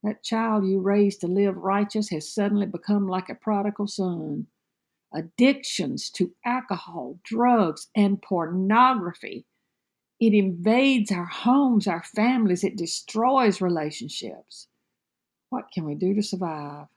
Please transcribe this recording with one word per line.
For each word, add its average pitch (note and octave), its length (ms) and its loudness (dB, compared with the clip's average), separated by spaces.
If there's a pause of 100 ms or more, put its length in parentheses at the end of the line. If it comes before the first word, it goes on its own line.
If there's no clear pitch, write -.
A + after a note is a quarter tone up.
That G#3 180 -4
child A3 460 0
you F#3+ 140 2
raised G3+ 400 2
to F3 60 -4
live F#3+ 300 2
righteous G#3 520 -2
has D#3 220 -6
suddenly G3+ 360 0
become G3+ 400 -2
like F#3 220 -4
a - 60 -10
prodigal G#3 520 -4
son. E3+ 580 -6 (680)
Addictions G#3 1000 -2
to F3 200 -2 (140)
alcohol, F3 800 -8
drugs, A3 720 2
and G3+ 260 2
pornography. F#3+ 1200 0 (720)
It A3+ 140 4
invades G#3+ 800 2
our F3 140 -2
homes, A#3+ 640 2
our E3+ 160 -2
families. G#3+ 600 2
It G3+ 140 -2
destroys A3 840 0
relationships. D3+ 1040 -6 (840)
What - 240 -8
can E3 120 -4
we D3 100 -6
do F#3 180 0
to G#3 80 0
survive? D3+ 640 -8 (120)